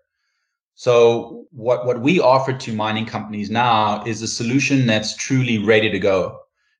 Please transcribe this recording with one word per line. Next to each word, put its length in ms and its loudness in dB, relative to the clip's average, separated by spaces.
So 760 2
what, 360 -2
what 140 -2
we 180 2
offer 360 4
to 180 -10
mining 340 -4
companies 440 -8
now 540 0
is 180 -6
a 60 -6
solution 580 0
that's 280 0
truly 440 -2
ready 320 2
to 80 -2
go, 400 -2